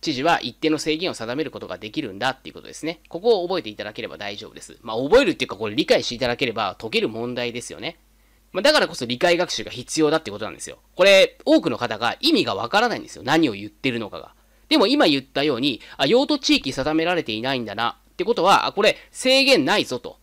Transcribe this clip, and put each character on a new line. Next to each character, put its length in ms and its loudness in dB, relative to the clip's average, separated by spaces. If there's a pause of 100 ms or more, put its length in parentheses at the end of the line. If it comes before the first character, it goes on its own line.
知 120 -4
事 100 -4
は 180 2
一 100 -8
定 160 -2
の 100 2
制 180 -2
限 140 -2
を 40 -6
定 220 -6
め 80 -2
る 80 -8
こ 80 -12
と 80 -12
が 100 -10
で 120 -12
き 120 -6
る 100 -8
ん 60 -14
だ 120 0
っ 120 -10
て 60 -18
い 40 -18
う 20 -20
こ 60 -18
と 60 -20
で 80 -18
す 100 -14
ね。 240 -8
こ 120 -10
こ 220 2
を 60 -4
覚 120 -2
え 20 -14
て 80 -12
い 60 -16
た 80 -10
だ 80 -10
け 100 -12
れ 60 -10
ば 100 -14
大 180 -10
丈 120 -16
夫 60 -20
で 60 -20
す。 220 -20
ま 120 -8
あ、 20 -2
覚 260 6
え 20 4
る 60 2
っ 60 0
て 80 -2
い 20 -6
う 20 -18
か、 80 -8
こ 120 -4
れ 80 -4
理 100 0
解 160 4
し 80 -6
て 60 -6
い 20 -14
た 80 -2
だ 100 -2
け 80 -2
れ 80 -2
ば 260 -4
解 120 -10
け 100 0
る 80 -2
問 260 -6
題 180 -6
で 100 -10
す 100 -14
よ 80 -14
ね。 180 -12 (520)
ま 80 -4
あ、 40 -4
だ 100 4
か 80 2
ら 80 0
こ 60 -10
そ 120 -6
理 120 -6
解 180 2
学 140 -2
習 140 -8
が 60 -14
必 300 -6
要 100 4
だ 80 2
っ 40 -4
て 80 -10
こ 80 -12
と 60 -10
な 60 -10
ん 40 -16
で 60 -20
す 80 -14
よ。 100 -18 (180)
こ 80 4
れ、 420 6
多 140 6
く 100 -4
の 80 -6
方 200 -4
が 220 -2
意 120 2
味 120 2
が 100 -2
わ 140 -6
か 120 2
ら 80 2
な 80 -4
い 40 -8
ん 20 -14
で 60 -18
す 80 -18
よ。 60 -16
何 260 2
を 40 -2
言 160 -10
っ 20 -12
て 200 -4
る 80 -4
の 120 -8
か 80 -14
が。 160 -18 (340)
で 80 4
も 100 6
今 200 4
言 140 4
っ 20 -18
た 220 -4
よ 120 2
う 40 -4
に、 200 -2 (160)
あ、 100 0
用 200 4
途 120 0
地 180 2
域 160 -2
定 220 -2
め 100 2
ら 100 0
れ 80 0
て 100 -6
い 80 -4
な 140 -2
い 60 -2
ん 40 -6
だ 100 -10
な 220 -2 (140)
っ 60 -20
て 80 -4
こ 100 0
と 100 0
は、 220 6
あ、 60 -4
こ 100 -2
れ 160 4 (140)
制 320 4
限 200 6
な 140 2
い 60 0
ぞ 160 -8
と。 220 -14